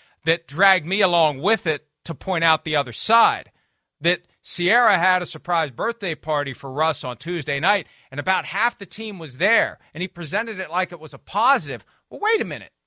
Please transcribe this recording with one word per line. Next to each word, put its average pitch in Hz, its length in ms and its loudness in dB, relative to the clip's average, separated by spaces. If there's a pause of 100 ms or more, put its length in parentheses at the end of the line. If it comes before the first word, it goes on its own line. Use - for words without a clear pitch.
(240)
that 165 240 0
dragged 180 380 4
me 196 160 0
along 165 400 2
with 196 260 2
it 151 180 -2 (200)
to 160 100 -6
point 170 300 -2
out 160 180 4
the 151 140 -2
other 135 160 -2
side, 208 580 2 (480)
that 170 220 0 (240)
Sierra 202 540 2
had 185 220 4
a 175 40 -6
surprise 160 460 -2
birthday 190 440 -4
party 147 360 -4
for 135 180 -12
Russ 151 360 -2
on 123 100 -6
Tuesday 151 460 -4
night, 185 260 0 (240)
and 135 80 -10
about 175 240 0
half 208 340 -2
the 208 80 -14
team 214 320 -12
was 143 200 -12
there, 175 420 2 (140)
and 160 80 -8
he 180 80 -4
presented 185 500 -6
it 170 100 -8
like 180 220 -2
it 170 80 -14
was 151 140 -14
a 135 40 -16
positive. 196 680 0 (240)
Well, 262 120 -12
wait 415 200 2
a 220 40 -4
minute. 120 280 -12 (140)